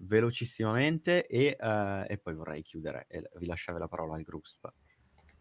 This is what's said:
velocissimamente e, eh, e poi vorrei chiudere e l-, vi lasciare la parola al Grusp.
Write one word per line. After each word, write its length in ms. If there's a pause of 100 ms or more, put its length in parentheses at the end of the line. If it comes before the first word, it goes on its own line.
velocissimamente 1300
e, 320
eh, 480
e 120
poi 160
vorrei 280
chiudere 460
e 120
l-, 180
vi 80
lasciare 320
la 100
parola 280
al 60
Grusp. 480 (720)